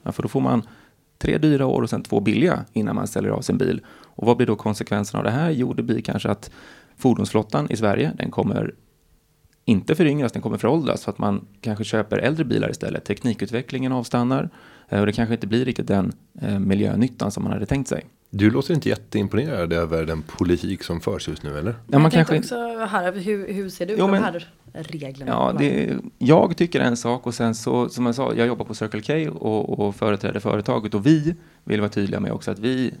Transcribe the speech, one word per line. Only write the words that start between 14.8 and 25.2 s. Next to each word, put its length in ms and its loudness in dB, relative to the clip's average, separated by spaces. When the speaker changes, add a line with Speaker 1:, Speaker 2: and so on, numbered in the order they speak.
Speaker 1:
eh, 120 0
och 60 4
det 60 2
kanske 220 0
inte 120 -4
blir 180 2
riktigt 240 -4
den, 240 2
eh, 180 -2
miljönyttan 720 2
som 120 -6
man 100 -2
hade 140 -4
tänkt 220 -2
sig. 180 -4
Speaker 2:
Du 200 6
låter 240 0
inte 140 0
jätteimponerad 840 0
över 340 0
den 160 -2
politik 600 0
som 180 -4
förs 280 -4
just 140 -8
nu, 160 -6
eller? 120 -4
Speaker 1:
Ja, 280 0
man 40 8
Speaker 3:
Jag 100 6
tänkte 220 4
Speaker 1:
kanske 220 -2
Speaker 3:
också 300 -6
här, 260 0
hur, 400 -4
hur 180 -4
ser 160 -6
du 60 -4
Speaker 1:
Jo, 140 -2
Speaker 3:
på 60 4
Speaker 1:
men 100 4
Speaker 3:
de 60 2
här 200 -6
reglerna? 600 -10